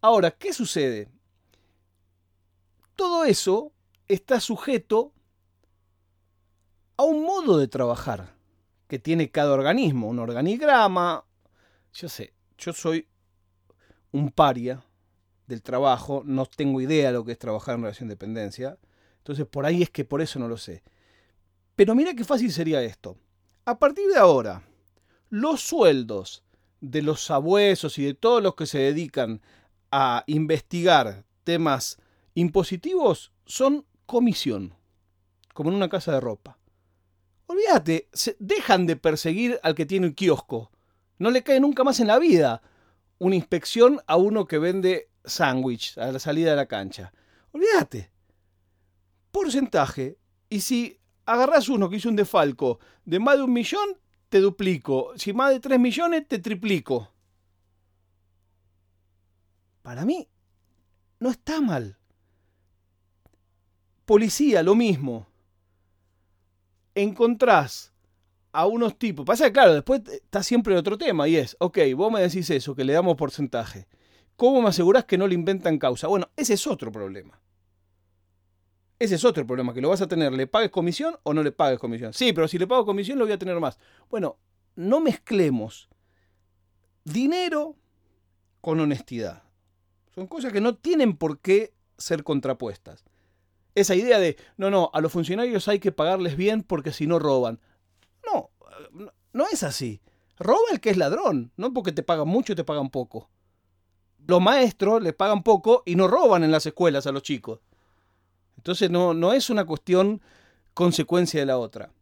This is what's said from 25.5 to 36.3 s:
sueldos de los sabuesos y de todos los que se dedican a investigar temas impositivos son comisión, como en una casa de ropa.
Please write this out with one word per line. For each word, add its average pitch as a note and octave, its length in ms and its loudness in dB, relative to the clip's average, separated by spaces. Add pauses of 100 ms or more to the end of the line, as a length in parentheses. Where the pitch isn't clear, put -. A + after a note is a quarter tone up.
sueldos B2+ 840 0 (360)
de D3 220 -6
los D3+ 200 -2
sabuesos E3+ 760 0
y C#3+ 60 -2
de C#3 100 -2
todos A#3 280 2
los F#3+ 120 0
que D#3 120 -8
se C#3+ 120 -4
dedican C3+ 640 -2 (500)
a C3 360 0
investigar D3+ 1000 0 (200)
temas D#3+ 540 -2 (360)
impositivos F#3 1000 -2 (120)
son C#4+ 400 -2 (220)
comisión, C#3 680 -2 (800)
como D#3 180 -4
en F#3+ 60 -2
una G3 120 -2
casa E3+ 240 -4
de C3+ 80 0
ropa. A#2 380 -10 (880)